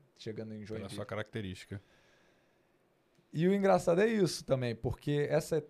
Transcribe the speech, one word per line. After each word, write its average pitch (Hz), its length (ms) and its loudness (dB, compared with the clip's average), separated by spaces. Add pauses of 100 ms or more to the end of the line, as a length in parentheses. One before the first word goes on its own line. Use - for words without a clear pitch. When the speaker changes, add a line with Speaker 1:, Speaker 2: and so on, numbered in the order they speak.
(180)
Speaker 1:
chegando 110 360 -10
em 107 40 -12
Speaker 2:
Pela 104 100 -12
Speaker 1:
Joinville. 107 280 -8
Speaker 2:
sua 107 100 -8
característica. 101 760 -8 (1500)
Speaker 1:
E 175 140 2
o 190 60 6
engraçado 190 480 4
é 220 60 4
isso 208 360 0
também, 123 320 0
porque 143 540 -2
essa, 151 400 0